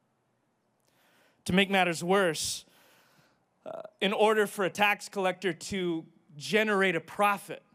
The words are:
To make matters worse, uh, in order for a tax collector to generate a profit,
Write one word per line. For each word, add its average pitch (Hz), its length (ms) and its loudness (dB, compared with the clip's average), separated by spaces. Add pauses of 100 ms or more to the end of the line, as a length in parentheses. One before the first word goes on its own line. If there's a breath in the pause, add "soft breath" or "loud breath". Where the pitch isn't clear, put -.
(1500 soft breath)
To - 80 -2
make 190 160 4
matters 175 340 2
worse, 180 640 0 (1000 soft breath)
uh, - 160 -12 (180)
in 196 120 0
order 214 340 4
for 202 180 -4
a 170 60 -2
tax 202 360 0
collector 185 460 -2
to 175 500 -6 (320)
generate 190 600 0
a 160 60 -2
profit, 202 600 -2 (140)